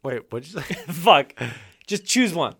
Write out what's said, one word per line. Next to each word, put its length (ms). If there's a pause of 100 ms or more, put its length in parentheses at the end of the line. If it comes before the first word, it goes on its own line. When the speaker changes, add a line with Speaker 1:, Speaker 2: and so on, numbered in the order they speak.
Speaker 1:
wait, 300
what'd 180
you 120
say? 120
<laughs> 140
Speaker 2:
Fuck. 460 (520)
Just 200
choose 260
one. 280